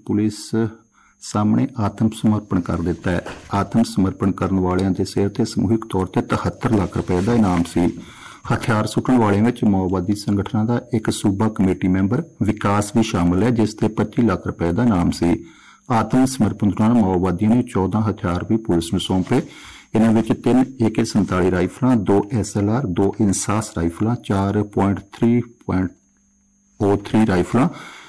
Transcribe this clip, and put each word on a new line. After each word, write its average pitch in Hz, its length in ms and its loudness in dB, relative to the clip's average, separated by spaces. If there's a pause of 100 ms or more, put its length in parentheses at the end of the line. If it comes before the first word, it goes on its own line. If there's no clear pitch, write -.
ਪੁਲਿਸ 104 320 -2 (840)
ਸਾਹਮਣੇ 110 460 0 (120)
ਆਤਮ 107 380 0
ਸਮਰਪਣ 104 440 -2
ਕਰ 85 200 -4
ਦਿੱਤਾ 87 300 -2
ਹੈ। 90 120 -2 (300)
ਆਤਮ 98 300 0
ਸਮਰਪਣ 95 480 0
ਕਰਨ 95 280 -2
ਵਾਲਿਆਂ 92 320 0
ਦੇ 92 140 -2
ਸਿਰ 101 240 -2
ਤੇ 110 160 -2
ਸਮੂਹਿਕ 110 460 -2
ਤੌਰ 92 160 -2
ਤੇ - 160 -2
ਤਿਹੱਤਰ - 480 -4
ਲੱਖ 95 260 0
ਰੁਪਏ 90 240 -2
ਦਾ 113 120 0
ਇਨਾਮ 92 300 2
ਸੀ। 85 220 0 (680)
ਹਥਿਆਰ 107 360 0
ਸੁੱਟਣ 123 300 0
ਵਾਲਿਆਂ 104 260 4
ਵਿੱਚ 117 220 0
ਮਾਓਵਾਦੀ 92 500 0
ਸੰਗਠਨਾਂ 104 500 -2
ਦਾ 120 140 0 (140)
ਇੱਕ 113 180 -2
ਸੂਬਾ 104 380 0
ਕਮੇਟੀ 95 380 0
ਮੈਂਬਰ 98 360 0 (200)
ਵਿਕਾਸ 104 520 0
ਵੀ 113 80 4
ਸ਼ਾਮਲ 90 400 2
ਹੈ, 120 80 4
ਜਿਸ 110 220 2
ਤੇ - 140 -2
ਪੱਚੀ 107 340 -2
ਲੱਖ 101 260 0
ਰੁਪਏ 85 240 -2
ਦਾ 92 120 0
ਇਨਾਮ 90 280 2
ਸੀ। 85 340 0 (460)
ਆਤਮ 120 360 2
ਸਮਰਪਣ 104 420 0
ਦੌਰਾਨ 107 240 2
ਮਾਓਵਾਦੀਆਂ 92 560 2
ਨੇ 120 140 4
ਚੌਦਾਂ 98 380 0
ਹਥਿਆਰ 90 480 -2
ਵੀ 107 80 2
ਪੁਲਿਸ 87 360 -2
ਨੂੰ 92 80 0
ਸੌਂਪੇ। 101 400 0 (540)
ਇਹਨਾਂ 113 180 4
ਵਿੱਚ 113 200 2
ਤਿੰਨ 123 300 2 (180)
ਏ 110 80 2
ਕੇ 110 160 0
ਸੰਤਾਲੀ 92 460 2
ਰਾਈਫਲਾਂ, 92 440 2
ਦੋ 101 380 2
ਐਸ 107 240 -2
ਐਲ 101 120 2
ਆਰ, 127 160 0
ਦੋ 95 360 0
ਇਨਸਾਸ 104 560 0
ਰਾਈਫਲਾਂ, 95 380 0
ਚਾਰ 101 500 0
ਪੁਆਇੰਟ 98 340 0 (140)
ਥ੍ਰੀ 117 280 2 (240)
ਪੁਆਇੰਟ 92 260 -2 (880)
ਓ 101 180 4
ਥ੍ਰੀ 110 300 2
ਰਾਈਫਲਾਂ, 104 400 2 (420)